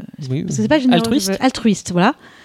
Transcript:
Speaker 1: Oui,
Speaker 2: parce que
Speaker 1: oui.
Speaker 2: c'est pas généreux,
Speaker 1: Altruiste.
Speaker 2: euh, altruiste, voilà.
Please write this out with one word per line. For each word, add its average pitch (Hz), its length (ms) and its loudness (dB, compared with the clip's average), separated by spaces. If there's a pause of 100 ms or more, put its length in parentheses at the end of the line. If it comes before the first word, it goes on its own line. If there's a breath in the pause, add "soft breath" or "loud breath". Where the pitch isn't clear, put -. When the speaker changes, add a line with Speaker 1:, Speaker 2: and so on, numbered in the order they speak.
(300)
Speaker 1:
Oui, 139 140 -2
Speaker 2:
parce - 120 -4
que 170 60 -2
Speaker 1:
oui. - 20 2
Speaker 2:
c'est 214 40 0
pas 302 120 2
généreux, 254 200 4
Speaker 1:
Altruiste. 226 300 -2
Speaker 2:
euh, 190 100 -2
altruiste, 226 520 0
voilà. 185 240 2 (280 soft breath)